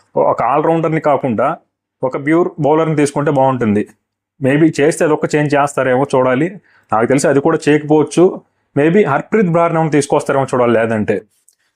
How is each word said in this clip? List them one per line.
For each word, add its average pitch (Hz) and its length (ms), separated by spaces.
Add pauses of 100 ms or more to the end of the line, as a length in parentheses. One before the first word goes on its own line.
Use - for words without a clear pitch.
(200)
ఒక 143 240
all-rounder-ని 156 580
కాకుండా 127 460 (540)
ఒక 131 160
ప్యూర్ 160 300 (120)
బౌలర్‌ని 156 360
తీసుకుంటే 147 360
బాగుంటుంది. 123 520 (560)
Maybe 147 320
చేస్తే 160 320
అదొక 156 240
చేంజ్ 147 260
చేస్తారేమో 135 520
చూడాలి. 127 420 (440)
నాకు 113 160
తెలిసి 135 200
అది 139 140
కూడా 160 160
చేయకపోవచ్చు. 151 640 (520)
Maybe 165 300
హర్ప్రీత్ 165 460
బ్రార్‌ని 165 280
ఏమైనా 160 160
తీసుకొస్తారేమో 139 520
చూడాలి 123 260
లేదంటే. 110 420 (600)